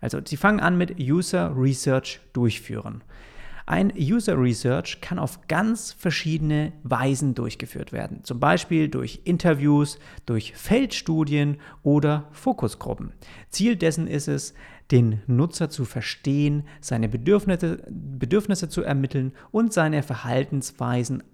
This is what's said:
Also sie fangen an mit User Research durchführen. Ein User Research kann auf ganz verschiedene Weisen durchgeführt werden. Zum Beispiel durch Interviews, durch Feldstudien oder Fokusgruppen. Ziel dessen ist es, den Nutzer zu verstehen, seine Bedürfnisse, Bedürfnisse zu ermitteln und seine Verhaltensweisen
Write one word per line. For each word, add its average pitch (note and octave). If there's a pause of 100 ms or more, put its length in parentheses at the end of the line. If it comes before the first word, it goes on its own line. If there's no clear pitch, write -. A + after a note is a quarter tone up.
Also -
sie -
fangen G3+
an F3+
mit F3+
User E3+
Research C3 (120)
durchführen. A2 (640)
Ein F#2+
User F#3+
Research B2
kann -
auf -
ganz A3
verschiedene D3+ (120)
Weisen C3
durchgeführt -
werden. -
Zum B2
Beispiel D#3
durch B2+
Interviews, D3 (280)
durch A2
Feldstudien D3+ (260)
oder D3
Fokusgruppen. - (340)
Ziel A#3
dessen E3
ist D3
es, C#3 (380)
den A2+
Nutzer D3+
zu C3
verstehen, C#3+ (160)
seine A2+
Bedürfnisse, F3
Bedürfnisse E3
zu -
ermitteln C3+ (180)
und A3
seine D#3
Verhaltensweisen B2